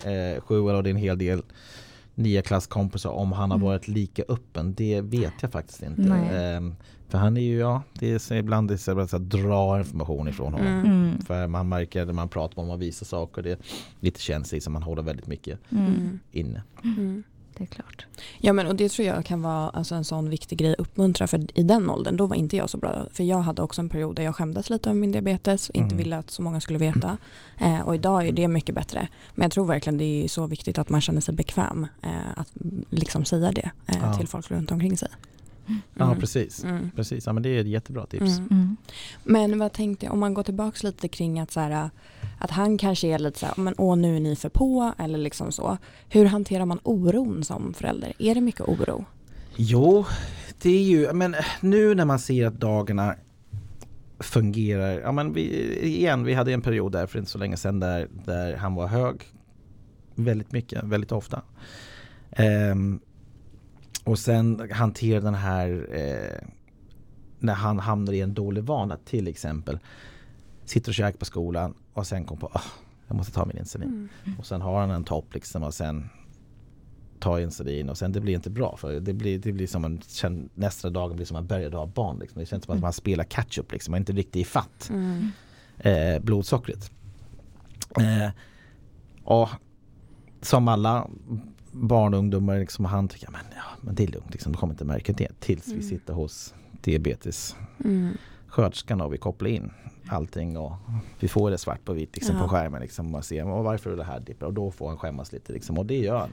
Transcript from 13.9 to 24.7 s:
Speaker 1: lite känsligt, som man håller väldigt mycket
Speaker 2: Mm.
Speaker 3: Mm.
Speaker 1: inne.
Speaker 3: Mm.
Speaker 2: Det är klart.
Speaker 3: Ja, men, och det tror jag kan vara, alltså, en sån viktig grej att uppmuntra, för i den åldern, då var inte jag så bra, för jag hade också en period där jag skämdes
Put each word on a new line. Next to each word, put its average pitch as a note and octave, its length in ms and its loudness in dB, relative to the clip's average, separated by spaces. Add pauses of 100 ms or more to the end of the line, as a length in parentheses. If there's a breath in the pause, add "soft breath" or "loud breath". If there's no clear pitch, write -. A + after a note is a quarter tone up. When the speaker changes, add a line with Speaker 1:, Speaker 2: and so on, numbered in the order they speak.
Speaker 1:
lite F2+ 200 0
känsligt, D2+ 440 -4
som D2+ 80 -4
man D#2 100 -2
håller E2 200 -4
väldigt D#2+ 240 -6
mycket D2 320 -10 (140)
Speaker 2:
Mm. G#3 140 2
Speaker 3:
Mm. F3+ 340 0 (120)
Speaker 1:
inne. D#2 300 -4 (220)
Speaker 3:
Mm. G#3 380 -2 (340)
Speaker 2:
Det F#3+ 80 -10
är - 40 -10
klart. - 380 -16 (320 loud breath)
Speaker 3:
Ja, G#3 140 6
men, F#3+ 140 4
och F#3+ 100 0
det G3+ 120 2
tror G3+ 200 0
jag F3 160 -2
kan F3 180 -2
vara, D#3+ 280 -2
alltså, E3 240 -4
en E3 100 -2
sån D#3 260 -2
viktig D#3+ 280 -4
grej D#3+ 140 4
att - 60 2
uppmuntra, F#3+ 480 2
för D#3+ 320 0
i F3 40 6
den F#3 280 6
åldern, - 260 -2
då G3 100 2
var F#3+ 100 -2
inte D#3+ 200 0
jag - 140 -2
så - 80 -8
bra, - 340 -4
för F3+ 120 -2
jag F#3 140 4
hade E3+ 240 0
också D#3+ 180 -4
en E3+ 80 -2
period D#3 280 -2
där D#3+ 60 -2
jag D#3 140 -2
skämdes E3+ 340 -4